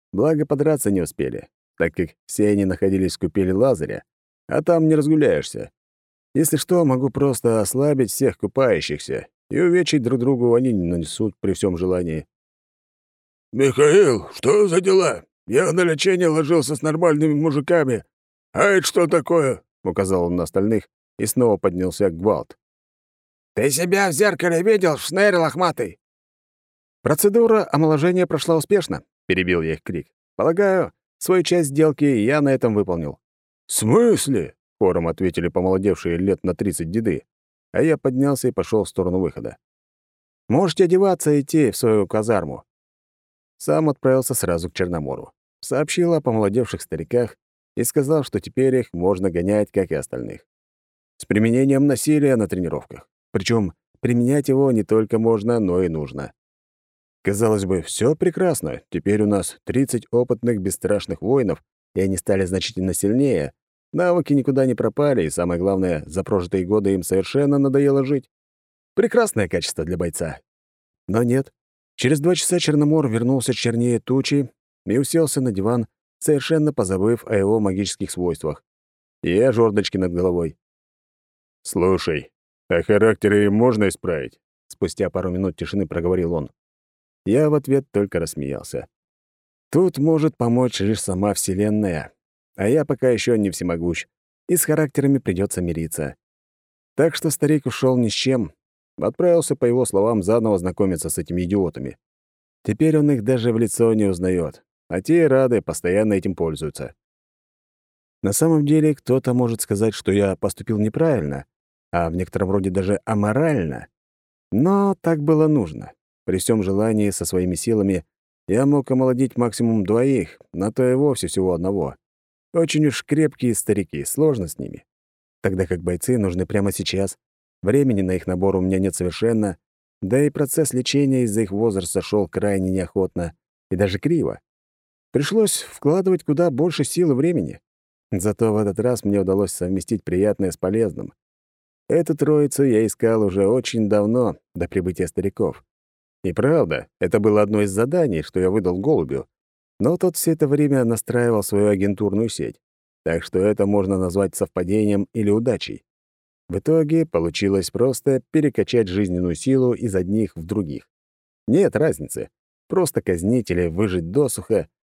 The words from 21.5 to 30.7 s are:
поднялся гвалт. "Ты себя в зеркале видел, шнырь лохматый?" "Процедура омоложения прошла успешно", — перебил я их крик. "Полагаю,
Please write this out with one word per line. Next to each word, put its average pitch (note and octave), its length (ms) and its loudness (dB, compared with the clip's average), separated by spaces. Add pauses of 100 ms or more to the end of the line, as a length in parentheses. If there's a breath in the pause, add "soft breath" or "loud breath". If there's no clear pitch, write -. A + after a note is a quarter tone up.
поднялся F#2 520 0
гвалт. E2 480 -2 (1000)
"Ты C3 140 2
себя F3+ 400 0
в - 20 -2
зеркале E3+ 500 0
видел, F#3 360 2
шнырь F#3+ 360 2
лохматый?" D#3 640 -2 (1040)
"Процедура G#3+ 680 4
омоложения D#3+ 540 2
прошла E3 300 0
успешно", — D#3+ 460 -2 (240)
перебил F2+ 360 2
я D#2+ 120 -2
их - 80 -10
крик. - 260 -10 (280)
"Полагаю, F3 560 2 (240)